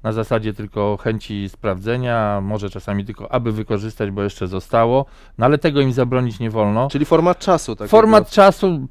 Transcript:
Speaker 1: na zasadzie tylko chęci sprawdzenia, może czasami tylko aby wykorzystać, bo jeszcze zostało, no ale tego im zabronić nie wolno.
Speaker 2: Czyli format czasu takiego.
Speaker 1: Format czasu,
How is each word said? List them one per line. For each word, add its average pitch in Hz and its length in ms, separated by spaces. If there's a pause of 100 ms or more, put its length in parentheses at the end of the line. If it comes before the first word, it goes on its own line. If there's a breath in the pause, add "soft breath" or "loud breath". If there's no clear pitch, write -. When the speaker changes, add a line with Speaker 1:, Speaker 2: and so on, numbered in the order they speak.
Speaker 1:
na 110 100
zasadzie 110 420
tylko 104 420
chęci 104 520
sprawdzenia, 110 920
może 101 280
czasami 101 340
tylko 104 280
aby 120 200
wykorzystać, 107 580
bo 101 120
jeszcze 101 240
zostało, 117 600 (320 soft breath)
no 117 80
ale 147 120
tego 143 220
im 135 120
zabronić 123 480
nie 113 100
wolno. 110 380
Speaker 2:
Czyli 143 160
format 165 340
czasu 156 380
takiego. 104 140
Speaker 1:
Format 220 400
czasu, 190 600